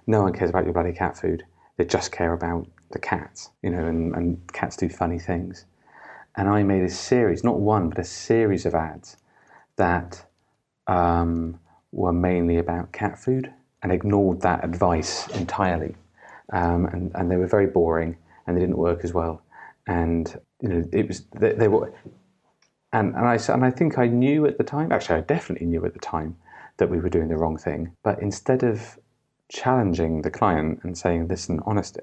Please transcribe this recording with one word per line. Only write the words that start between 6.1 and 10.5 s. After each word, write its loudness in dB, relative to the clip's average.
And 0
I 4
made 4
a 0
series, 2
not 2
one, 2
but -4
a -4
series 0
of 0
ads -6
that, 0